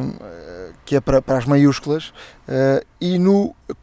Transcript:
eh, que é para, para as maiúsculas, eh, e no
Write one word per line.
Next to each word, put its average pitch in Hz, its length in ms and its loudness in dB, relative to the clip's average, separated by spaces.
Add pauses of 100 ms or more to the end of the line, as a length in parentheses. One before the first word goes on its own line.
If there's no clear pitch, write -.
(200)
eh, 85 520 -16 (120)
que 139 120 0
é 135 40 2
para, 135 220 2
para 135 160 0
as 117 80 -4
maiúsculas, 143 680 2 (360)
eh, 135 360 0 (160)
e 180 200 0
no 196 340 2 (280)